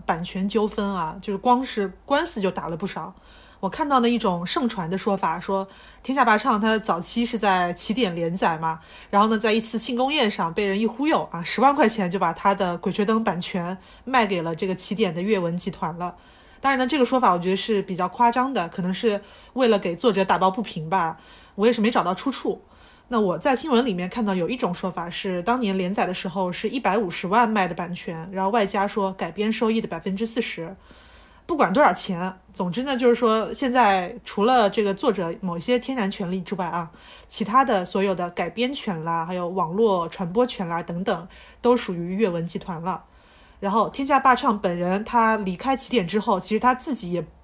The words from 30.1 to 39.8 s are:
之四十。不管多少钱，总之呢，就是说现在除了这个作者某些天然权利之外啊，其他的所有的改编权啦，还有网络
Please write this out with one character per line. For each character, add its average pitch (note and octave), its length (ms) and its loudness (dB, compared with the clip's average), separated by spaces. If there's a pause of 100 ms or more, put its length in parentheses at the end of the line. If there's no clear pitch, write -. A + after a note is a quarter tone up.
之 A3 80 -2
四 A3+ 160 -4
十。 F3+ 340 -6 (680)
不 E4+ 100 -4
管 A#3 160 2
多 A3+ 120 4
少 G3+ 100 6
钱， F#3 420 -4 (200)
总 F3+ 180 -4
之 A#3+ 100 -4
呢， C4+ 140 -2
就 A#3+ 140 4
是 A#3+ 40 6
说 A3 380 0
现 B3 180 -2
在 G3+ 540 4
除 - 180 -2
了 A3+ 280 6
这 G#3+ 120 0
个 G3 120 2
作 G#3 180 0
者 E3+ 300 -2
某 F3 160 -4
些 B3 200 0
天 C4 160 -4
然 G3+ 160 -2
权 F3+ 220 -6
利 F#3+ 80 -4
之 F3 140 -8
外 F#3 100 -4
啊， E3+ 260 -4 (380)
其 - 160 -2
他 A#3 180 4
的 G#3+ 220 2
所 G3 180 -2
有 G3 120 2
的 F3 160 -4
改 F3 180 -4
编 A#3+ 240 -2
权 F3 320 -6
啦， E3 220 -2
还 F3+ 80 -6
有 F3+ 140 -4
网 F3 220 -2
络 F#3+ 380 2